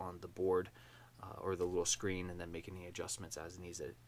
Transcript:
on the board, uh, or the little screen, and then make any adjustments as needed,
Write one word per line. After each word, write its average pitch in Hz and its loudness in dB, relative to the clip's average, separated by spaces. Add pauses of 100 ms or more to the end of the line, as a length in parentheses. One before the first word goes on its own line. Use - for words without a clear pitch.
on 90 -4
the 90 -6
board, 92 4 (540)
uh, - -8
or 95 0
the 90 4
little 90 4
screen, 92 2
and 87 -4
then 85 -4
make 82 -6
any 92 -6
adjustments 87 -4
as 85 -6
needed, 87 -6 (120)